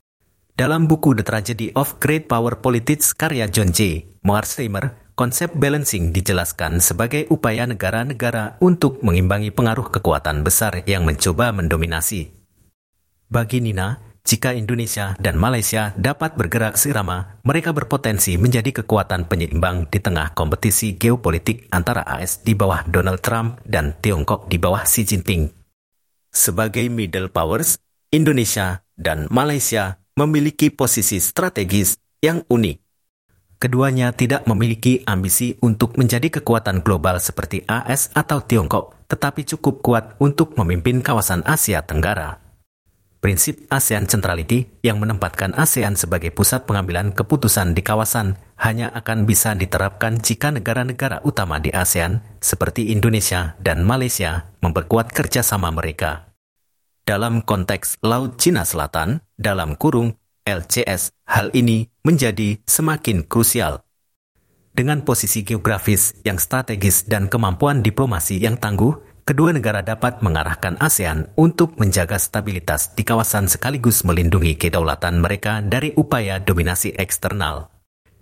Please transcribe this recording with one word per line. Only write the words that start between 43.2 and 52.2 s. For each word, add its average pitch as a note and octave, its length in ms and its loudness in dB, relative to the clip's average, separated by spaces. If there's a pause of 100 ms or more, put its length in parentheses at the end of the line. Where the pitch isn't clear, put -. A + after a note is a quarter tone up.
Prinsip G2+ 500 0
asean A2 320 0
Centrality F#2+ 640 0 (160)
yang G#2+ 160 2
menempatkan G2 560 -2
asean A2+ 400 0
sebagai F2 320 -2
pusat - 400 0
pengambilan F#2+ 400 0
keputusan G2+ 640 0
di F#2 80 2
kawasan G#2+ 560 0 (240)
hanya A2+ 320 -2
akan A2+ 320 0
bisa G#2+ 320 2
diterapkan G2+ 640 -2
jika C#3+ 320 -2
negara-negara B2 720 -4
utama F2+ 320 -2
di D#2 160 -4
asean, F#2 480 0 (160)